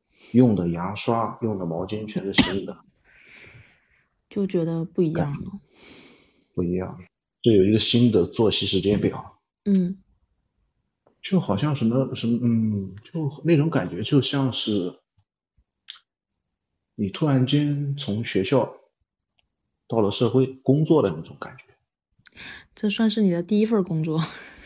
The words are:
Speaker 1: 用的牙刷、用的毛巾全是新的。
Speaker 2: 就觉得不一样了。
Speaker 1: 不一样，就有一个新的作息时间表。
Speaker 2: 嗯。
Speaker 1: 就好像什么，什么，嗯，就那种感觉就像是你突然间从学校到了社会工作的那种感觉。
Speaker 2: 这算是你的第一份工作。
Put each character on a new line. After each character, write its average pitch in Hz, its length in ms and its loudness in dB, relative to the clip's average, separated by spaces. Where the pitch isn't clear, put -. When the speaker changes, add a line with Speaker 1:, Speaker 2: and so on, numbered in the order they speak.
Speaker 1:
用 120 220 6
的 87 140 0
牙 87 260 -4
刷、 113 480 -2
用 107 160 -2
的 90 80 -6
毛 82 200 -6
巾 107 240 -8
全 95 140 -6
是 98 80 -6
新 95 220 -4
的。 101 140 -14
Speaker 2:
就 202 180 -4
觉 180 180 -2
得 165 200 -4
不 - 180 -2
一 156 100 0
样 71 200 -2
了。 - 80 -14
Speaker 1:
不 92 80 -2
一 87 120 -2
样， 90 240 -6
就 120 100 4
有 98 120 6
一 104 80 4
个 110 80 4
新 120 320 4
的 90 140 4
作 104 260 2
息 - 140 -2
时 95 140 0
间 101 200 2
表。 - 380 -4
Speaker 2:
嗯。 190 340 0
Speaker 1:
就 190 180 0
好 101 160 -2
像 147 180 -2
什 131 120 -2
么， 127 280 0
什 117 140 -4
么， 117 140 0
嗯， 107 600 0
就 156 420 -8
那 165 120 4
种 147 140 2
感 90 200 -2
觉 87 120 -6
就 143 200 4
像 135 300 -2
是 95 480 -4
你 104 140 -4
突 156 180 -4
然 131 200 4
间 143 500 0
从 110 280 -4
学 95 200 0
校 - 320 0
到 113 120 0
了 101 120 2
社 117 180 0
会 131 160 2
工 143 380 2
作 151 180 4
的 101 80 2
那 78 120 -8
种 - 180 -20
感 - 160 -12
觉。 - 80 -20
Speaker 2:
这 214 140 -2
算 220 180 2
是 214 140 2
你 196 80 6
的 170 120 0
第 202 160 0
一 214 80 4
份 220 160 2
工 160 220 -2
作。 160 180 0